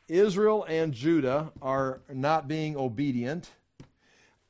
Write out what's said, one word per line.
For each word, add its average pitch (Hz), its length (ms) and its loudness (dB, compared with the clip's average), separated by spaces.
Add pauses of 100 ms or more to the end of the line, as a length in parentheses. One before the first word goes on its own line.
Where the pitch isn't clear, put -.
Israel 208 560 4
and 160 300 -2
Judah 143 580 2 (100)
are 135 380 -2 (100)
not 143 380 0
being 156 300 -4
obedient. 131 720 -4 (1000)